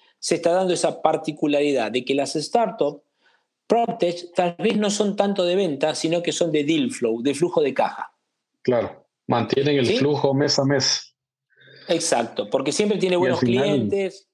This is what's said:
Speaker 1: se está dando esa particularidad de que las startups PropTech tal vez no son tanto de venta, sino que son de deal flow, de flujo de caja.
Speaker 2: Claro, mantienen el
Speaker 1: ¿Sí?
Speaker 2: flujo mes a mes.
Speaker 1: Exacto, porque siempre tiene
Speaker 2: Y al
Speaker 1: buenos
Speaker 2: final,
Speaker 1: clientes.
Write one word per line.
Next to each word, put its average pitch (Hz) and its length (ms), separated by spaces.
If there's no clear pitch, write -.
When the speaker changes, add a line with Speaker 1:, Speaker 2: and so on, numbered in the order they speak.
Speaker 1:
se - 160
está 165 160
dando 185 200
esa - 300
particularidad 147 880
de 123 140
que 135 100
las 139 200
startups 156 680
PropTech 208 680
tal 175 220
vez 220 200
no 214 120
son 202 280
tanto 196 280
de 175 120
venta, 156 380
sino 165 280
que 165 100
son 165 200
de 151 120
deal 143 260
flow, 117 320
de 135 120
flujo 170 260
de 139 140
caja. - 380
Speaker 2:
Claro, 113 420
mantienen 139 520
el 123 80
Speaker 1:
¿Sí? 214 120
Speaker 2:
flujo 139 340
mes 143 280
a 139 40
mes. - 500
Speaker 1:
Exacto, 143 600
porque 139 240
siempre 208 260
tiene 180 160
Speaker 2:
Y - 20
al 175 40
Speaker 1:
buenos - 200
Speaker 2:
final, 127 240
Speaker 1:
clientes. 151 680